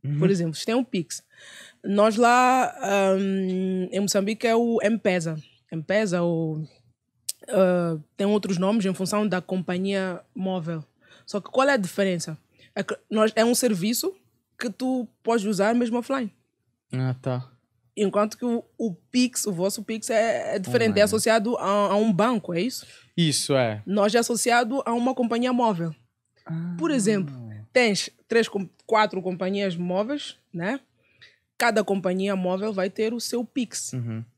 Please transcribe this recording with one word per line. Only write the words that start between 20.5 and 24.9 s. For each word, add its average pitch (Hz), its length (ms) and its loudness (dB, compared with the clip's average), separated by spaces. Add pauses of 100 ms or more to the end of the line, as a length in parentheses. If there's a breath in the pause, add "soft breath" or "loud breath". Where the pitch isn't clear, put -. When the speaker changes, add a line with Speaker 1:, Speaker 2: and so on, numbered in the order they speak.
Speaker 2:
é - 40 -2
diferente, 226 280 2
é 208 60 2
Speaker 1:
Online. 202 100 4
Speaker 2:
associado 220 540 2
a, 180 120 -2 (220)
a 202 40 2
um 220 160 4
banco, 202 440 2
é 170 60 0
isso? - 260 -6 (280 loud breath)
Speaker 1:
Isso, 156 380 2
é. 113 320 2
Speaker 2:
Nós 202 300 2
é - 20 6
associado 240 680 2
a 233 100 -2